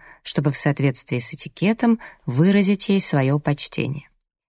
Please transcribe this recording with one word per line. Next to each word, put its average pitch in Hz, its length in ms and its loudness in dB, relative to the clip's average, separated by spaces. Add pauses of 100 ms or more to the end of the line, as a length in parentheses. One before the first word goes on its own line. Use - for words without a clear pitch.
(240)
чтобы 143 280 0
в 131 60 -4
соответствии 135 600 0
с - 140 -4
этикетом 226 680 0 (260)
выразить 190 640 2
ей 196 140 2
свое 139 360 2
почтение. - 720 -4 (400)